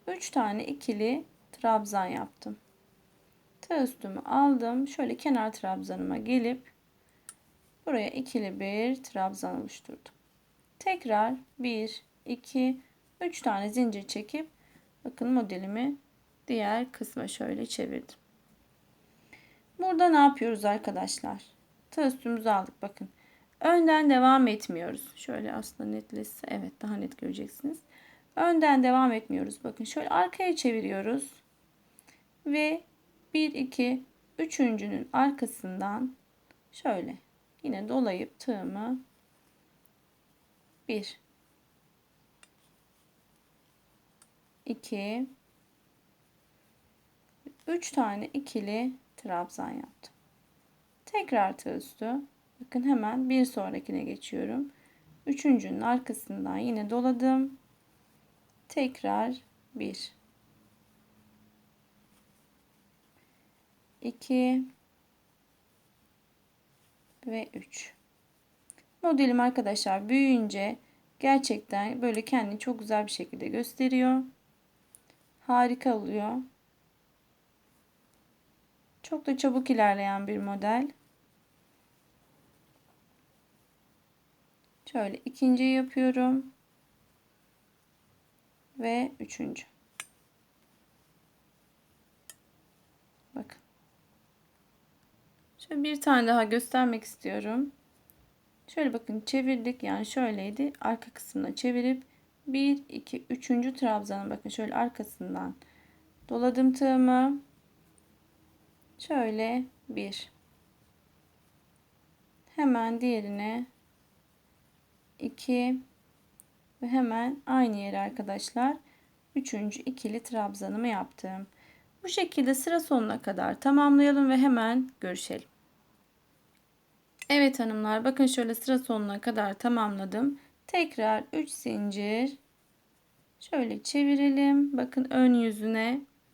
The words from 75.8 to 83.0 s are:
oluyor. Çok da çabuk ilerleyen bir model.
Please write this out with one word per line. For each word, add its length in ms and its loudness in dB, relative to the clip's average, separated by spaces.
oluyor. 360 -4
Çok 240 -6
da 100 0
çabuk 340 2
ilerleyen 560 2
bir 120 -4
model. 500 -2